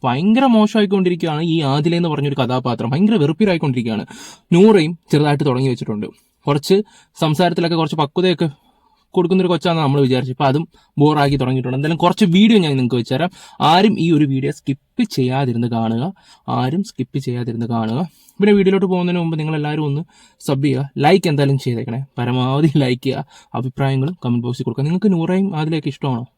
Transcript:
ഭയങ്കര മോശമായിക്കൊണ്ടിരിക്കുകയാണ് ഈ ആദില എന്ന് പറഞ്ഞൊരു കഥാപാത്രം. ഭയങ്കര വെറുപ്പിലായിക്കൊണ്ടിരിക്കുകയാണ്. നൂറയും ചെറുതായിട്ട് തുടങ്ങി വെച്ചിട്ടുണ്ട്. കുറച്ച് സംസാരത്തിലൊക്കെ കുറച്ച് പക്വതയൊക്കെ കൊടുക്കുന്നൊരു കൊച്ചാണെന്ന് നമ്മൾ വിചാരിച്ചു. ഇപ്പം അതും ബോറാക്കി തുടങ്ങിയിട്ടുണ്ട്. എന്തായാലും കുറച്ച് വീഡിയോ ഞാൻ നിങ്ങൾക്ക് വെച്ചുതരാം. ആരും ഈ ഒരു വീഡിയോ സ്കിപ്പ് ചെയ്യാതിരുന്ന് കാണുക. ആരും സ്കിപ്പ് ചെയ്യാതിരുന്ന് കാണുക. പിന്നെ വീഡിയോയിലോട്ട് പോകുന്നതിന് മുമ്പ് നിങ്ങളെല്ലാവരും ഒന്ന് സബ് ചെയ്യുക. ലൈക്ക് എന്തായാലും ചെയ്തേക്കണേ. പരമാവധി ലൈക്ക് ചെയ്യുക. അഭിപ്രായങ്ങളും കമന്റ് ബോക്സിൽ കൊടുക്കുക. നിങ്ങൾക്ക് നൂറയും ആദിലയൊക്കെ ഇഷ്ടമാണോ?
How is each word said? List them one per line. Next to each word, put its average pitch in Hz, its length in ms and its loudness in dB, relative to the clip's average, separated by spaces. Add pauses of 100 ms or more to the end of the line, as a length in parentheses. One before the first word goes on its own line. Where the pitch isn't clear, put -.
ഭയങ്കര 208 400 2 (120)
മോശമായിക്കൊണ്ടിരിക്കുകയാണ് 185 840 0 (120)
ഈ - 20 0 (160)
ആദില 151 300 0
എന്ന് 165 120 -2
പറഞ്ഞൊരു 139 280 -2
കഥാപാത്രം. 120 520 -2
ഭയങ്കര 208 300 2
വെറുപ്പിലായിക്കൊണ്ടിരിക്കുകയാണ്. 143 800 -2 (500)
നൂറയും 180 380 6 (180)
ചെറുതായിട്ട് 147 380 2
തുടങ്ങി 131 240 0
വെച്ചിട്ടുണ്ട്. 107 340 -6 (400)
കുറച്ച് 147 300 2 (460)
സംസാരത്തിലൊക്കെ 170 580 0
കുറച്ച് 156 220 -4
പക്വതയൊക്കെ 175 460 0 (640)
കൊടുക്കുന്നൊരു 185 360 2
കൊച്ചാണെന്ന് 165 340 0
നമ്മൾ 139 200 2
വിചാരിച്ചു. 127 300 -2
ഇപ്പം 143 140 0
അതും 151 140 0 (380)
ബോറാക്കി 143 400 2
തുടങ്ങിയിട്ടുണ്ട്. 127 360 -2
എന്തായാലും 151 240 -2
കുറച്ച് 175 240 2 (100)
വീഡിയോ 214 280 6
ഞാൻ 151 140 0
നിങ്ങൾക്ക് 123 220 0
വെച്ചുതരാം. 135 300 -2 (400)
ആരും 185 240 4 (100)
ഈ 165 120 0
ഒരു 147 160 4
വീഡിയോ 135 260 -2
സ്കിപ്പ് - 460 -6 (120)
ചെയ്യാതിരുന്ന് 123 600 -2
കാണുക. 113 280 -2 (540)
ആരും 135 320 -2
സ്കിപ്പ് 131 360 -8
ചെയ്യാതിരുന്ന് 117 480 -6
കാണുക. 113 260 -2 (400)
പിന്നെ 208 180 6
വീഡിയോയിലോട്ട് 196 340 2
പോകുന്നതിന് 180 300 -2
മുമ്പ് 165 200 -4
നിങ്ങളെല്ലാവരും 151 480 -4
ഒന്ന് 143 120 -4 (460)
സബ് 139 180 0
ചെയ്യുക. 135 180 0 (200)
ലൈക്ക് 180 280 2
എന്തായാലും 139 320 2
ചെയ്തേക്കണേ. 117 360 -4 (180)
പരമാവധി 127 520 0 (140)
ലൈക്ക് 127 220 -2
ചെയ്യുക. 135 180 -4 (360)
അഭിപ്രായങ്ങളും 135 560 -4 (100)
കമന്റ് 120 200 -2
ബോക്സിൽ 123 220 -6
കൊടുക്കുക. 135 200 -4
നിങ്ങൾക്ക് 185 280 0
നൂറയും 180 320 -2 (120)
ആദിലയൊക്കെ 156 340 -4
ഇഷ്ടമാണോ? 123 320 -6 (120)